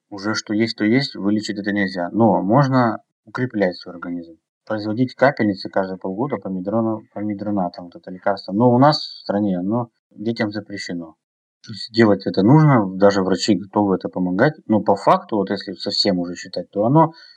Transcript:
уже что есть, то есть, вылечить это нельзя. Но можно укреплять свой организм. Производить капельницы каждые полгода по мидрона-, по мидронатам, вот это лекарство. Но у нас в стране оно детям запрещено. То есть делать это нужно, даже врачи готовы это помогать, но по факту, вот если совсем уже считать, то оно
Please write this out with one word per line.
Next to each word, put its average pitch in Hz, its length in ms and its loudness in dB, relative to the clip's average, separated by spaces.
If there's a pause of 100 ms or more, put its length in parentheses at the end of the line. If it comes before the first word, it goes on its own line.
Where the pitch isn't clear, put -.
уже 104 240 -6
что 107 200 -6
есть, 113 240 0
то 110 60 -4
есть, 123 320 0
вылечить 104 420 -2
это 101 140 -4
нельзя. 95 400 -2
Но 101 300 2
можно 123 580 2 (260)
укреплять 104 520 -4
свой 87 180 -16
организм. 85 420 -12 (280)
Производить 110 500 -4
капельницы 113 540 0
каждые 95 280 -2
полгода 101 400 -6
по 101 120 -12
мидрона-, 104 500 -2 (140)
по 101 60 -12
мидронатам, 101 680 -6
вот 85 100 -20
это 90 160 -18
лекарство. 95 400 -6
Но 117 180 4
у 120 80 4
нас 147 200 6
в - 240 -16
стране 98 380 -2
оно 113 300 -4 (220)
детям 110 400 -4
запрещено. 95 640 -10 (520)
То 120 60 -14
есть - 180 -14
делать 104 340 4
это 95 180 0
нужно, 135 520 6
даже 98 260 4
врачи 92 340 2
готовы 101 400 0
это 87 120 -4
помогать, 95 460 0 (140)
но 104 120 2
по 98 160 2
факту, 147 400 0
вот 98 140 -2
если 98 240 -6
совсем 98 440 -2
уже 87 180 -6
считать, - 360 -12
то 104 140 0
оно 156 260 4 (260)